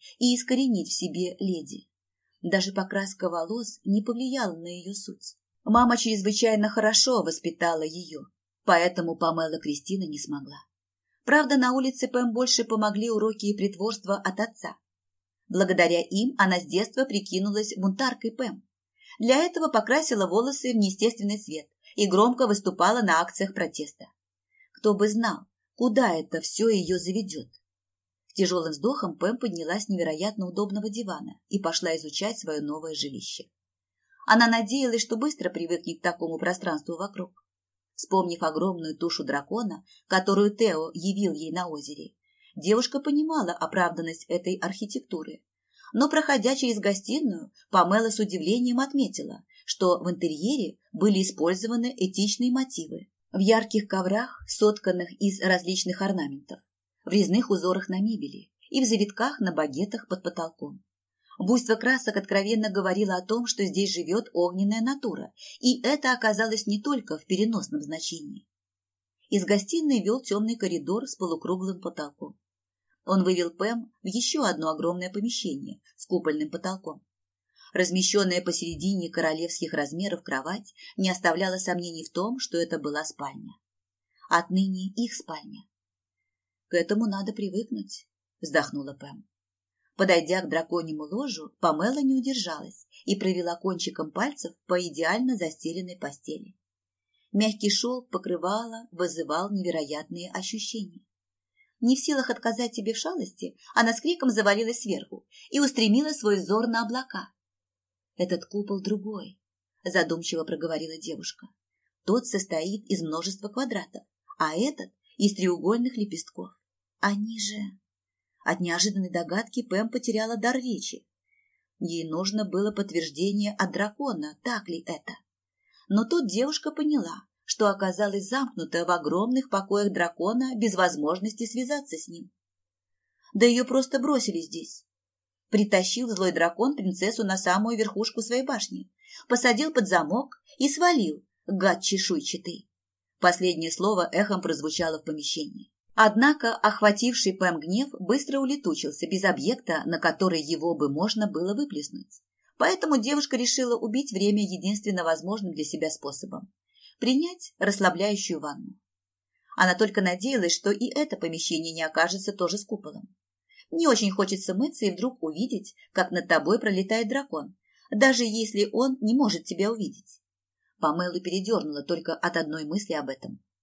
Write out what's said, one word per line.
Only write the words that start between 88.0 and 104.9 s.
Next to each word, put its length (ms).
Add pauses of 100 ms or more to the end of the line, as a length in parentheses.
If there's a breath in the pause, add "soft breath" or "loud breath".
вздохнула 540
Пэм. 340 (640)
Подойдя 460
к 80
драконьему 540
ложу, 480 (100)
Памела 400
не 140
удержалась 720 (180 loud breath)
и 100
провела 420
кончиком 540
пальцев 440 (120)
по 140
идеально 560
застеленной 640
постели. 580 (760)
Мягкий 380
шелк 400
покрывала 800
вызывал 640
невероятные 800
ощущения. 720 (760)
Не 140
в 60
силах 300
отказать 440
себе 200
в 20
шалости, 580 (200 loud breath)
она 180
с 80
криком 300
завалилась 500
сверху 460 (240 loud breath)